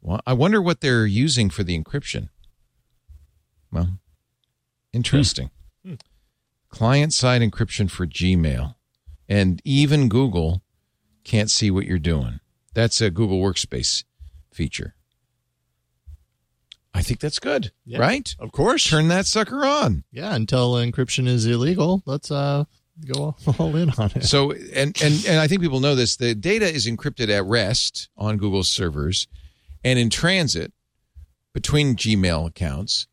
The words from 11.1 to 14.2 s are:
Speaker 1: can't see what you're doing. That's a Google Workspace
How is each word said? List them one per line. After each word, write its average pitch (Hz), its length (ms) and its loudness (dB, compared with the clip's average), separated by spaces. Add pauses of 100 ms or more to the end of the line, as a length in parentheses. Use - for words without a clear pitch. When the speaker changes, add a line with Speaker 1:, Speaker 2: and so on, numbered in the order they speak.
Speaker 1:
can't - 280 0
see - 180 0
what 95 160 0
you're 90 140 0
doing. 73 400 -2 (340)
That's 113 260 0
a 107 120 0
Google 95 280 0
Workspace - 640 -2 (480)